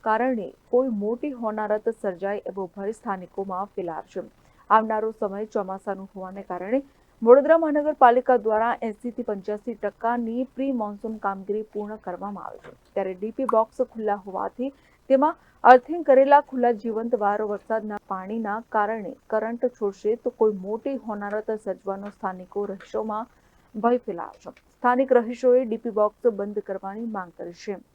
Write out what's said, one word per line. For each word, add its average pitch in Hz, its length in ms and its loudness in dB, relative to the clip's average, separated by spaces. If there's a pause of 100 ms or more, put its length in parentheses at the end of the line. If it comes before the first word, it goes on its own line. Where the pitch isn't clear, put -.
કારણે 226 520 0 (160)
કોઈ 254 180 4
મોટી 233 440 -4
હોનારત 214 580 -2
સર્જાય 196 480 -4
એવો 190 400 -8
ભય 196 140 -6
સ્થાનિકોમાં 196 720 -8
ફેલાયો 175 560 -10
છે. - 220 -20 (260)
આવનારો 220 500 2
સમય 202 260 -4
ચોમાસાનું 190 720 -6
હોવાને 190 260 -12
કારણે 190 420 -4 (400)
વડોદરા 277 340 8
મહાનગરપાલિકા 285 800 4
દ્વારા 220 440 0
એંસી 226 300 -6
થી 240 120 -10
પંચ્યાસી 208 500 -6
ટકાની 226 680 -4
પ્રી 262 280 -4
મોન્સૂન 220 460 -6
કામગીરી 196 440 -4
પૂર્ણ 208 340 -10
કરવામાં 190 500 -10
આવી - 120 -14
છે, - 180 -20 (180)
ત્યારે 190 200 -2
ડી 196 180 -6
પી 262 140 -4
બોક્સ 220 360 2
ખુલ્લા 220 340 -2
હોવાથી 202 540 -8 (400)
તેમાં 277 260 4 (280)
અર્થિંગ 277 420 8
કરેલા 277 360 8
ખુલ્લા 247 300 0
જીવંત 226 440 -4
વાયરો 208 320 -2
વરસાદના 214 500 -6 (100)
પાણીના 208 640 -6
કારણે 214 460 -2 (140)
કરંટ 220 360 -2
છોડશે 214 500 -2
તો 240 140 -6
કોઈ 220 220 2
મોટી 214 440 -6
હોનારત 208 560 -6
સર્જવાનો 196 580 -8
સ્થાનિકો 190 560 -8
રહીશોમાં 214 640 -6 (480)
ભય 233 220 2
ફેલાયો - 540 -10
છે. - 80 -20
સ્થાનિક 247 540 0
રહીશોએ 247 520 4
ડી 226 120 -2
પી 233 120 -6
બોક્સ 208 380 0
બંધ 202 320 -2
કરવાની 196 460 -8
માંગ 196 320 -8
કરી 175 160 -12
છે. 214 240 -10 (180)